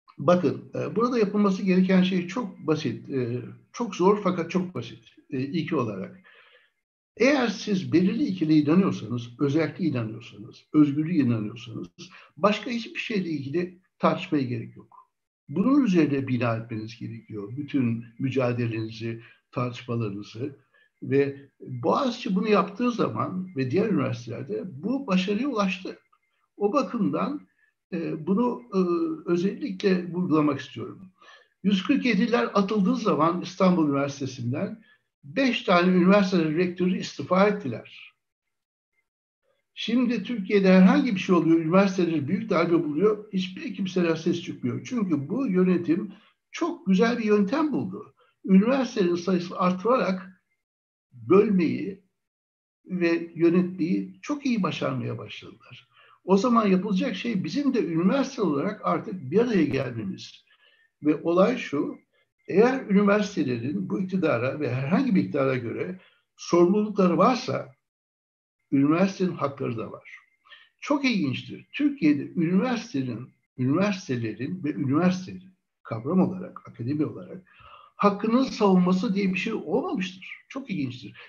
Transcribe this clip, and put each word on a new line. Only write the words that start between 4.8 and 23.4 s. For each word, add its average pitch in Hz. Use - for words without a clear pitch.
e, 131
ilke 147
olarak. 107
Eğer 262
siz 185
belirli 208
ikiliye 156
inanıyorsanız, 147
özelliğe 151
inanıyorsanız, 110
özgürlüğe 151
inanıyorsanız 117
başka 208
hiçbir 233
şeyle 190
ilgili 151
tartışmaya 156
gerek 120
yok. -
Bunun 247
üzerine 143
bina 120
etmeniz 110
gerekiyor. 113
Bütün 131
mücadelenizi, 117
tartışmalarınızı 117
ve 139
Boğaziçi 190
bunu 190
yaptığı 208
zaman 147